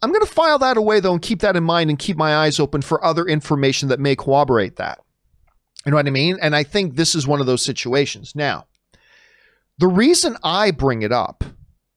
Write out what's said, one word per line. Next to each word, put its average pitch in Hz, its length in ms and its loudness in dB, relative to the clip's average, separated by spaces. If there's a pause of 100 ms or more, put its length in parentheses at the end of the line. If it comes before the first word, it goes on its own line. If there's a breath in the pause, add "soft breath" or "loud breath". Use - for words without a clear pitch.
"I'm 226 100 -2
gonna 427 140 2
file 320 360 2
that 262 180 2
away 214 220 2
though 185 120 2
and 175 80 0
keep 202 200 -4
that 202 140 0
in 170 100 0
mind 165 260 0
and 147 80 -2
keep 185 180 -6
my 156 180 2
eyes 151 240 2
open 143 220 0
for 160 240 -2
other 165 220 0
information 143 640 0
that 131 100 0
may 139 160 0
corroborate 131 600 0
that." - 240 -8 (840)
You 147 60 -2
know 147 60 4
what 147 100 2
I 139 40 -2
mean? 151 320 0
And 151 120 0
I 151 80 2
think 156 340 -4
this 160 180 0
is 147 120 -2
one 143 140 0
of 135 60 0
those 123 180 0
situations. 131 720 -4
Now, 139 320 -4 (1120 soft breath)
the 180 100 4
reason 240 560 2
I 190 280 0
bring 127 300 -2
it 107 100 -2
up - 300 -2 (540)